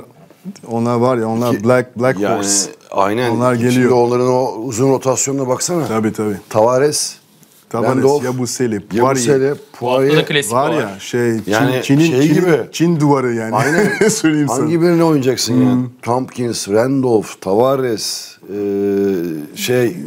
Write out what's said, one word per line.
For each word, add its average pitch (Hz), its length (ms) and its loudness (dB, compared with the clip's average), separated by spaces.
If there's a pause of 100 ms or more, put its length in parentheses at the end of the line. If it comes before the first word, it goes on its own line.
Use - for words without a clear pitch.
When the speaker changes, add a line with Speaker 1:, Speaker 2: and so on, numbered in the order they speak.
(680)
Speaker 1:
onlar 117 280 -2
var 123 220 2
ya, 110 100 -2
onlar 117 260 -2
Speaker 2:
İki, 104 100 -4
Speaker 1:
Black, 120 360 0
Black 127 200 0
Speaker 2:
yani 98 180 0
Speaker 1:
Horse. 101 320 -2 (220)
Speaker 2:
aynen. 113 400 0
Speaker 1:
Onlar 123 220 2
Speaker 2:
İçinde 120 160 0
Speaker 1:
geliyor. 123 220 2
Speaker 2:
onların 123 360 2
o 127 280 0
uzun 120 340 -2
rotasyonuna 135 580 -2
baksana. 143 400 -2
Speaker 1:
Tabii, 110 260 -2
tabii. 107 220 -4 (140)
Speaker 2:
Tavares, 127 640 2 (540)
Speaker 1:
Tavares, 117 260 0
Speaker 2:
Randolph, 135 300 2
Speaker 1:
Yabusele, 123 540 -4 (140)
Speaker 2:
Yabusele, 131 600 2
Speaker 1:
Poirier. - 0 -
Speaker 3:
Bu - 20 -4
hafta - 180 -20
da - 60 -20
Speaker 2:
Poirier. 135 460 2
Speaker 3:
klasik 143 280 -2
Speaker 1:
Var 139 160 0
Speaker 3:
var. 156 120 -2
Speaker 1:
ya, 98 180 -8
şey, 117 440 -2
Çin, 95 80 -4
Speaker 2:
Yani 127 320 2
Speaker 1:
Çin'in, 139 160 2 (120)
Speaker 2:
şey 127 100 2
Speaker 1:
Çin'in, 151 120 4
Speaker 2:
gibi. 175 260 2 (120)
Speaker 1:
Çin 165 280 0
duvarı 139 340 2
yani. 113 220 -4
Speaker 2:
Aynen. 175 540 2
Speaker 1:
<laughs> - 0 -
Söyleyeyim 151 380 0
sana. 123 120 -2
Speaker 2:
Hangi 160 220 0
birini 170 220 4
oynayacaksın 131 500 0
Speaker 1:
Hmm. 127 160 4
Speaker 2:
yani? 127 160 0 (160)
Tompkins, 120 680 -4
Randolph, 120 720 0
Tavares, 120 960 -2 (120)
e, 98 80 -8 (1000)
şey, 120 500 0